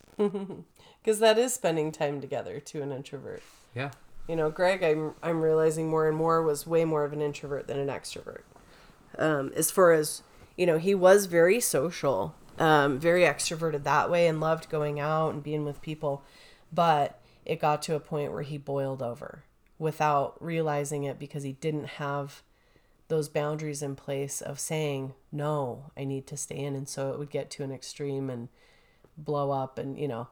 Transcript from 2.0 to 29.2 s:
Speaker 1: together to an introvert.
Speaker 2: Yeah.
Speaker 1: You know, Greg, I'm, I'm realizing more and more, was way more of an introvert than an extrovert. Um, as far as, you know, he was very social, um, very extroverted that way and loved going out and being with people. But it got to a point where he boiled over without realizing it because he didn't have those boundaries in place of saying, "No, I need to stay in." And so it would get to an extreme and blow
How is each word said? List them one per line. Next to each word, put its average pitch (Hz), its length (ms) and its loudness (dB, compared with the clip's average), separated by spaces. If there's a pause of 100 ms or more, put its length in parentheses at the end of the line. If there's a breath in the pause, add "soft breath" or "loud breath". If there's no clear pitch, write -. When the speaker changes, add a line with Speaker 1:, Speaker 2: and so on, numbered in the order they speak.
Speaker 1:
together 123 400 -6
to 147 220 -10
an 139 100 -6
introvert. 127 500 -12 (320)
Speaker 2:
Yeah. 135 160 -6 (360)
Speaker 1:
You 165 100 -4
know, 156 140 2
Greg, 185 320 2
I'm, 156 400 0
I'm 165 200 0
realizing 160 480 2
more 156 180 2
and 156 80 2
more, 165 260 2
was 151 240 0
way 165 200 2
more 151 180 2
of 143 80 -4
an 151 80 -6
introvert 143 480 -4
than 139 100 -4
an 139 100 -2
extrovert. - 540 -10 (760 loud breath)
Um, 143 360 0
as 160 160 0
far 175 220 8
as, 156 300 2 (340 loud breath)
you 180 100 2
know, 165 120 4
he 185 160 2
was 190 320 8
very 175 340 6
social, 147 760 0 (240)
um, 147 400 6
very 170 240 4
extroverted 156 600 0
that 139 260 2
way 170 160 6
and 160 140 2
loved 160 280 0
going 147 300 -2
out 156 320 0
and 143 120 -6
being 151 220 -4
with 143 180 -8
people. 151 420 -6 (480 loud breath)
But 160 480 4 (240 soft breath)
it 156 160 -4
got 151 220 2
to - 120 -2
a 147 60 -2
point 147 320 -4
where - 100 -6
he 147 160 -8
boiled 139 440 -4
over - 420 -10 (340)
without 151 640 0
realizing 147 640 -2
it 131 140 -6
because 143 260 -10
he 135 80 -6
didn't 151 320 -4
have 143 580 -6 (680 soft breath)
those 156 200 0
boundaries 151 540 -4
in 139 120 -4
place 139 460 -6
of 143 180 -10
saying, 143 560 -4 (160)
"No, 143 640 -4
I 139 80 -8
need 135 240 -6
to 147 80 -10
stay - 200 -10
in." 139 180 -6
And 131 140 -8
so 135 240 -6
it 139 60 -8
would 143 120 -10
get 135 220 -6
to - 100 -10
an 135 80 -6
extreme 135 600 -6
and 120 180 -8 (720 soft breath)
blow 147 340 -2